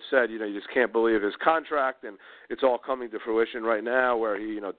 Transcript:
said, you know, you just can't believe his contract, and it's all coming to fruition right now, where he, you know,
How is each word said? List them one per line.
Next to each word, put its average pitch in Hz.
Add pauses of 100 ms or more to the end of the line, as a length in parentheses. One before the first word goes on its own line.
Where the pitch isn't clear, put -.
said, 123
you 113
know, 110
you 104
just 101
can't 117
believe 113
his 101
contract, 147
and 104 (320)
it's 117
all 123
coming 127
to 107
fruition 113
right 113
now, 123
where 110
he, 110
you 107
know, 98